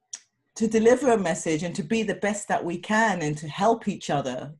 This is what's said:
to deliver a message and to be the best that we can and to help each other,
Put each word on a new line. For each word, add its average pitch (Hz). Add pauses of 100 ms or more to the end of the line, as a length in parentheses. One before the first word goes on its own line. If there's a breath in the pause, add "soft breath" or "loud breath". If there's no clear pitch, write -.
(560)
to 220
deliver 233
a 226
message 165
and 170
to 196
be 226
the 196
best 208
that -
we 175
can 208
and 151
to 160
help 214
each -
other, 139